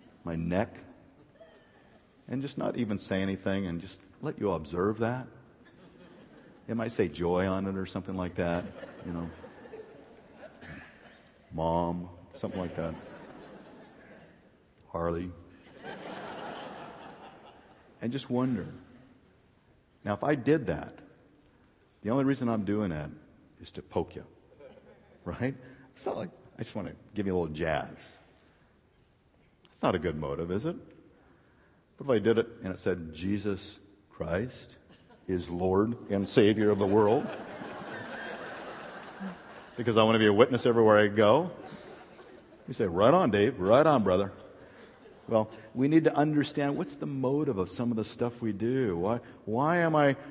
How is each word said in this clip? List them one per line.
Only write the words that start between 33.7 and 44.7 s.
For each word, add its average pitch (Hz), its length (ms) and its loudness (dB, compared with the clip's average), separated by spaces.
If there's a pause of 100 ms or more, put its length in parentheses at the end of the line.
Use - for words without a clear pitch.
Christ," 90 640 -6 (500)
is 87 220 -2
Lord 92 480 2 (140)
and 101 180 -2
Savior 107 420 4
of 101 80 2
the 101 80 2
world. 110 400 4 (2500)
Because 117 200 2
I 110 80 8
want 113 100 6
to 113 40 6
be 110 80 8
a 104 60 8
witness 120 340 6
everywhere 110 320 8
I 107 100 8
go. 110 420 6 (1160)
You 139 60 -8
say, 113 120 0
"Right 95 260 6
on, 175 180 6
Dave. 104 280 4
Right 113 280 6
on, 131 180 6
brother." 95 280 2 (920)